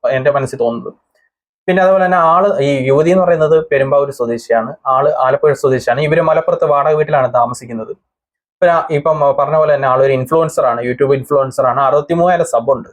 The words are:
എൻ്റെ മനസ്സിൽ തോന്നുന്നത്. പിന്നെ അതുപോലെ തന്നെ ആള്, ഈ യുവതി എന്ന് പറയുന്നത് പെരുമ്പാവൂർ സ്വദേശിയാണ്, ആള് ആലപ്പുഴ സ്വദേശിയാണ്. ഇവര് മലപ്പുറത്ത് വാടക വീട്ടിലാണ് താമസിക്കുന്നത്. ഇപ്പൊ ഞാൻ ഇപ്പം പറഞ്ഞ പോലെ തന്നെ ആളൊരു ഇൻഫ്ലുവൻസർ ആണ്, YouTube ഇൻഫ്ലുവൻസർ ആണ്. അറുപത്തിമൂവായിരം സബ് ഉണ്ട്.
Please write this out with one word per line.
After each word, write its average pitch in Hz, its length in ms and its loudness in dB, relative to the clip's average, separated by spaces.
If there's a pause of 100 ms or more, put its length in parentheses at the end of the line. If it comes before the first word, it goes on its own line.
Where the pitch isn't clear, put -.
എൻ്റെ 131 220 0
മനസ്സിൽ 135 260 -4
തോന്നുന്നത്. 117 360 -4 (720)
പിന്നെ 185 160 2
അതുപോലെ 190 220 2
തന്നെ 180 120 0
ആള്, 175 420 2
ഈ 139 280 -2
യുവതി 151 220 2
എന്ന് 185 140 4
പറയുന്നത് 160 480 2
പെരുമ്പാവൂർ 139 400 0
സ്വദേശിയാണ്, 117 640 -4 (120)
ആള് 135 260 0
ആലപ്പുഴ 135 400 0
സ്വദേശിയാണ്. 131 480 -2
ഇവര് 156 200 0
മലപ്പുറത്ത് 160 440 0
വാടക 147 280 2
വീട്ടിലാണ് 147 400 0
താമസിക്കുന്നത്. 117 580 -4
ഇപ്പൊ - 760 -8
ഞാൻ 170 240 2
ഇപ്പം 147 480 0
പറഞ്ഞ 147 160 0
പോലെ 156 200 2
തന്നെ 135 120 -2
ആളൊരു 135 240 2
ഇൻഫ്ലുവൻസർ 151 540 0
ആണ്, 117 160 -2
YouTube 123 320 0
ഇൻഫ്ലുവൻസർ 135 540 -2
ആണ്. 127 140 0
അറുപത്തിമൂവായിരം 170 640 0
സബ് 117 260 -2
ഉണ്ട്. 208 220 -4